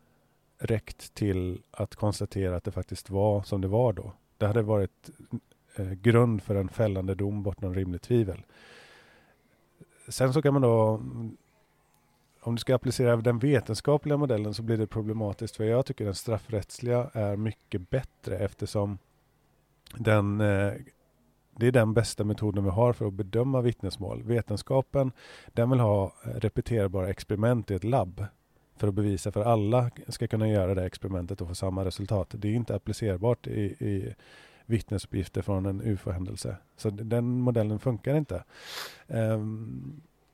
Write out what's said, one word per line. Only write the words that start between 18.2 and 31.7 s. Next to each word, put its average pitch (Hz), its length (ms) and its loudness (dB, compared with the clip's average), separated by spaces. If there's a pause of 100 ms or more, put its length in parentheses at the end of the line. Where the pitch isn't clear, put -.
eftersom 101 600 -2 (1000)
den, 107 460 4
eh, 101 320 2 (840)
det 117 80 4
är 127 40 6
den 113 220 4
bästa 107 300 0
metoden 104 400 0
vi 98 60 2
har 117 240 2
för 110 140 -4
att 98 60 -4
bedöma 113 480 0
vittnesmål. 117 640 -2
Vetenskapen, 127 880 0 (360)
den 117 220 0
vill 131 100 6
ha 104 340 4 (100)
repeterbara 104 840 -2
experiment 107 640 0
i - 20 0
ett 92 100 -2
labb 101 420 0 (500)
för - 120 -2
att 101 60 2
bevisa, 101 380 0
för 104 120 0
alla 117 480 4 (160)
ska 120 200 -4
kunna 110 220 2
göra 98 260 2
det 92 100 0
experimentet 92 560 -6
och 90 60 -6
få 87 80 -6
samma 95 300 -2